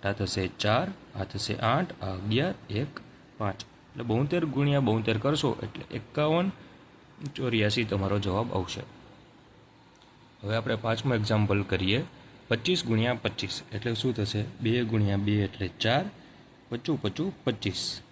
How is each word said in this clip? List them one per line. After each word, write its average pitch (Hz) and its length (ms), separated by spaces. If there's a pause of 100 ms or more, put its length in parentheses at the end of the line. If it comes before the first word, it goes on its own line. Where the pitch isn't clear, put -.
આ 98 80
થશે 95 460
ચાર, 117 280 (300)
આ 98 80
થશે 101 300
આઠ, 139 380 (100)
આ 95 40
અગિયાર, 110 480 (160)
એક, 123 300 (380)
પાંચ. 101 220
એટલે - 420
બોતેર 143 440
ગુણ્યા 143 340
બોતેર 110 380
કરશો 139 440
એટલે - 220 (120)
એકાવન 156 540 (840)
ચોર્યાસી 113 500
તમારો 98 340
જવાબ 98 340
આવશે. - 300 (1600)
હવે 104 140
આપણે 113 200
પાંચમો 113 380
એક્ઝામ્પલ 104 480
કરીએ. 95 420 (440)
પચીસ 123 360
ગુણ્યા 113 300
પચીસ - 480 (100)
એટલે 110 220
શું 127 180
થશે? 104 320 (160)
બે 120 240
ગુણ્યા 104 320
બે 104 280
એટલે 95 240 (120)
ચાર, 131 240 (640)
પચું 139 340
પચું 151 420
પચીસ. - 680